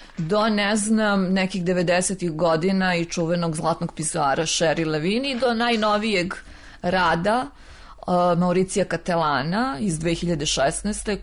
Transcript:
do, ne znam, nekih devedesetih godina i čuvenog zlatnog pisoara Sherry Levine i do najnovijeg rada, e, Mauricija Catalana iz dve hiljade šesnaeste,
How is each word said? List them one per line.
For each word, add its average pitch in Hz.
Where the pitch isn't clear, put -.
do, 208
ne 208
znam, 208
nekih 190
devedesetih 180
godina 175
i 170
čuvenog 170
zlatnog 165
pisoara 160
Sherry 160
Levine 190
i 240
do 240
najnovijeg 214
rada, 180
e, 175
Mauricija 180
Catalana 170
iz 180
dve 170
hiljade 170
šesnaeste, 185